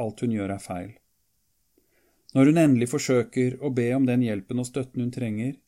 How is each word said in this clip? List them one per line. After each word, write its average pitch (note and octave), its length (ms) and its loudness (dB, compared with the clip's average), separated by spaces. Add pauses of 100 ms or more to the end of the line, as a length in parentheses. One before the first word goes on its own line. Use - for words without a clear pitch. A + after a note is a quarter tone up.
alt G#2+ 220 -8
hun A#2+ 100 0
gjør G2 220 -4
er G2 80 -10
feil. F#2+ 320 -10 (1400)
Når C3+ 160 6
hun E3 120 4
endelig B2 320 4
forsøker B2+ 680 0
å C#3 120 -4
be A#2+ 200 0
om C3+ 140 2
den B2 160 2
hjelpen A2+ 380 -4
og A#2+ 80 -10
støtten B2+ 340 -6
hun A#2+ 100 -4
trenger, A#2 540 -6